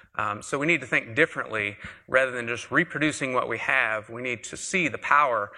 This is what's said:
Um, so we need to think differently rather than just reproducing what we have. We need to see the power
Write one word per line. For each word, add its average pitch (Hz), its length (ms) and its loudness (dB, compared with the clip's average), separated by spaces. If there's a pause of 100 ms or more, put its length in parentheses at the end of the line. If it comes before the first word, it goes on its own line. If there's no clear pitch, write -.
(140)
Um, 107 260 -2
so - 160 -6
we 143 120 0
need 165 120 2
to 127 60 -12
think 117 300 -2
differently 110 600 0 (280)
rather 131 240 4
than 120 160 -6
just 117 240 -6
reproducing 147 640 0
what 123 160 0
we 117 100 -2
have. 113 520 0
We 117 120 -10
need 123 220 -6
to - 120 -12
see 180 300 -2
the 117 120 -4
power 123 600 4